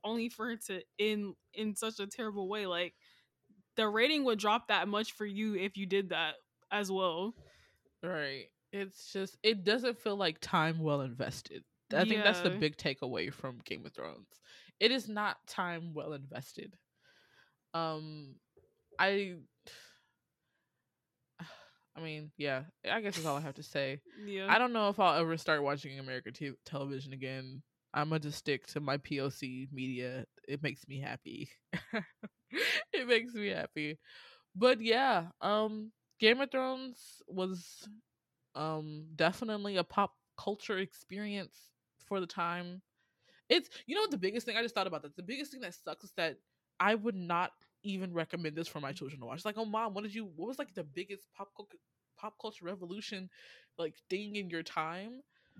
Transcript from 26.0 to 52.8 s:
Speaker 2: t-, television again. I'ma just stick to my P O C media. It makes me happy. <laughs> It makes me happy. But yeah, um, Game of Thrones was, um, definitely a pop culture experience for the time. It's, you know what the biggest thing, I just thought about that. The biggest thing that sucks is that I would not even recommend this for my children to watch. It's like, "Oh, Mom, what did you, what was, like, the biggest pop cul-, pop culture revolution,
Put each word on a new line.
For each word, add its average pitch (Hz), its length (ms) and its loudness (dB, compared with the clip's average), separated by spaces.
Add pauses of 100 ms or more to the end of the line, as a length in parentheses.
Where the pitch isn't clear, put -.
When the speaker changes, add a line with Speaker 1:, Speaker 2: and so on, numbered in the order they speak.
Speaker 2:
t-, 139 200 -6 (120)
television 139 480 -6
again. 131 500 -8 (320)
I'ma 156 240 2
just 147 200 -4
stick - 300 0
to 151 120 -4
my 143 180 0
P 143 220 -2
O 139 100 2
C 131 420 -8
media. 127 540 -4 (200)
It 147 160 -4
makes 143 240 -4
me 135 140 -8
happy. 135 500 -8 (420)
<laughs> 208 120 -4 (880)
It 262 160 0
makes 240 260 4
me 208 140 -2
happy. 156 500 -4 (560)
But 226 260 6
yeah, 226 480 4 (120)
um, 214 520 2 (280)
Game 226 200 8
of 269 100 2
Thrones 262 800 -4
was, 185 600 -4 (640)
um, 156 600 -4
definitely 202 600 2
a 175 80 4
pop - 300 2 (240)
culture 208 400 -2
experience 196 800 -6 (500)
for 196 140 0
the 180 60 -2
time. 175 560 -4 (640)
It's, 330 200 8 (180)
you 269 100 -4
know 415 60 2
what 440 100 0
the 247 60 0
biggest 202 280 0
thing, 214 100 -2
I 233 60 4
just 233 120 -2
thought 190 120 2
about 160 160 -4
that. 143 140 -14
The 180 80 -12
biggest 277 280 -6
thing 262 100 -14
that 175 120 -8
sucks - 300 -10
is 190 120 -18
that 165 220 0 (420)
I 202 140 8
would 214 220 0
not 175 360 0 (300)
even 190 320 -4
recommend 160 420 -2
this 165 120 -2
for 151 120 -6
my 139 120 -4
children 143 280 -8
to 117 60 -10
watch. 117 120 -6
It's 175 80 -4
like, 214 120 -2
"Oh, 220 80 0
Mom, 214 280 -2
what 208 100 -4
did 202 100 -8
you, 226 120 -4
what 170 220 -8
was, 254 100 -6
like, 285 160 -6
the 175 100 -6
biggest 185 500 -10
pop 196 220 -12
cul-, 202 120 -16 (500)
pop 208 220 -10
culture 214 260 -10
revolution, 190 640 -8 (480)